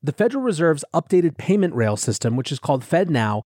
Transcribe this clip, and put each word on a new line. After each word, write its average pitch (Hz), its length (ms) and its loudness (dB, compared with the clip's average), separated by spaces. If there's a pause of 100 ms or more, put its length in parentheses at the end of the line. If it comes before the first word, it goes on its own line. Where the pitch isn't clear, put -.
The 143 80 -4
Federal 240 320 0
Reserve's 165 500 0
updated 170 440 2
payment 185 400 0
rail 110 200 0
system, - 380 -2
which 127 160 -4
is 139 80 -6
called 135 240 -2
FedNow 123 680 0